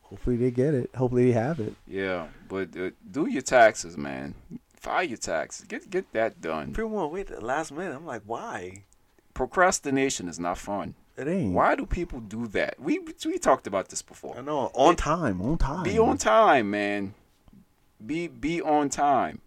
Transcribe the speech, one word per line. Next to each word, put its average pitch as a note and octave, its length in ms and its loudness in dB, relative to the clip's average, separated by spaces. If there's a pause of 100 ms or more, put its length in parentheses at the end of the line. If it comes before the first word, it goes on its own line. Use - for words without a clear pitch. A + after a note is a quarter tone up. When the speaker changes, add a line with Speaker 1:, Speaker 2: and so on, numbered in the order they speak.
Speaker 1:
Hopefully B2 340 -2
they B2 140 2
get C3 220 2
it. B2 220 -2
Hopefully B2 320 4
they B2 60 6
have B2+ 260 0
it. G#2 160 -6 (120)
Speaker 2:
Yeah, F#2 400 -4 (200)
but, F#2+ 300 -6
uh, F2+ 140 -4 (180)
do D3 200 -2
your C3+ 140 -2
taxes, A2 540 2
man. C#2+ 360 -8 (420)
File - 280 -2
your C3+ 140 -6
taxes. - 500 -6
Get, B3+ 220 -12
get F#3 240 -6
that A2 280 0
done. D#2+ 320 -4
Speaker 1:
People A3 160 -4
wanna G3+ 200 -2
wait F#3 180 -8
till - 120 -12
the G#2+ 60 -10
last C#3+ 260 -2
minute. D3+ 240 -8
I'm E3 100 -14
like, A#2+ 200 -8
"Why?" G#2+ 580 -10 (500)
Speaker 2:
Procrastination C3+ 960 2
is E2 120 -10
not F2 180 -2
fun. - 380 -6 (200)
Speaker 1:
It C3 120 -6
ain't. D#3 260 0
Speaker 2:
Why E3+ 220 4
do C4+ 100 -6
people - 360 -4
do A3+ 260 -6
that? - 320 -2
We, C#4 200 0 (260)
we E4+ 120 -2
talked - 300 2
about G2 220 -2
this - 120 -8
before. - 360 -14
Speaker 1:
I B2 40 -12
know. C#3 320 -2
On C#3+ 200 8
Speaker 2:
It D#3+ 40 2
Speaker 1:
time. C#3+ 460 0
On D3+ 160 2
time. - 240 0
Speaker 2:
Be G3+ 160 2
on - 180 6
time, F3 540 6
man. G2+ 420 -2 (880)
Be, D#3+ 240 -4
be C#3+ 340 -4
on D3 280 2
time. C3 580 2